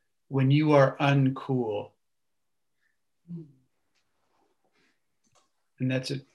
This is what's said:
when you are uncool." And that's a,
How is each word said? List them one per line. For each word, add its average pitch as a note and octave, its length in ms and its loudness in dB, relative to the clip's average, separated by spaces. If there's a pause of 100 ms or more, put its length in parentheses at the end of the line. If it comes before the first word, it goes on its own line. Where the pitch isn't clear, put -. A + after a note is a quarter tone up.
(280)
when C3+ 240 2
you D3+ 200 4
are C3+ 260 4
uncool." C3 920 -2 (4000)
And C3 100 -2
that's C3 220 -6
a, C3+ 80 -10 (140)